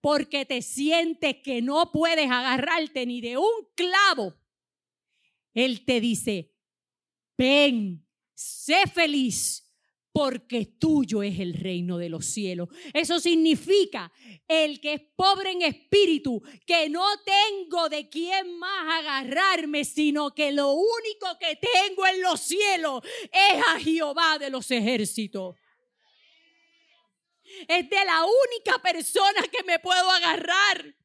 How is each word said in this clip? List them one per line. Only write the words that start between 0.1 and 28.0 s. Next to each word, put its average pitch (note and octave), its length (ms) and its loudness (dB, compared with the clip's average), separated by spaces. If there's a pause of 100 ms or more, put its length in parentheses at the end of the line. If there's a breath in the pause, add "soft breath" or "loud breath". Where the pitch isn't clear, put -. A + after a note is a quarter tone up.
te B3 160 -4
sientes D#4 800 -2
que B3 180 -4
no D4 300 0
puedes D#4 400 0
agarrarte C4 760 -2
ni B3 160 -6
de A#3+ 160 -8
un G#4+ 380 0
clavo, F4+ 680 0 (1120)
Él A#3+ 320 -2
te B3 160 0
dice, G#3 540 -4 (840)
"Ven, B3+ 720 2 (260)
sé - 540 0
feliz, D4 800 -2 (460)
porque B3+ 540 -2
tuyo C4 560 0
es G3 160 -4
el F3+ 160 -6
reino F3+ 440 -4
de F3 100 -6
los E3 180 -8
cielos". F3+ 420 -6 (260 loud breath)
Eso E4 260 0
significa, E4 880 2 (380 loud breath)
el D4+ 320 0
que D4 140 -6
es D4 80 -10 (120)
pobre F#4+ 380 2
en F4+ 100 -4
espíritu, D#4+ 800 2 (240 loud breath)
que E4 240 0
no F4+ 160 0 (120)
tengo G4 680 0
de D4 200 -8
quién F4 500 -4
más F4 400 -4
agarrarme, D4 880 0
sino D4 500 -2
que D4 160 0
lo C#4+ 220 0
único G#4+ 680 -2
que D#4+ 180 -4
tengo F#4+ 480 2
en F#4+ 180 2
los F4+ 180 0
cielos E4+ 640 -2 (260 loud breath)
es G4 380 4
a - 100 2
Jehová D#4+ 640 0
de C#4 100 -8
los B3+ 220 -8
ejércitos. G#3 840 -2 (2250 loud breath)
Es F4 200 0
de G4 160 0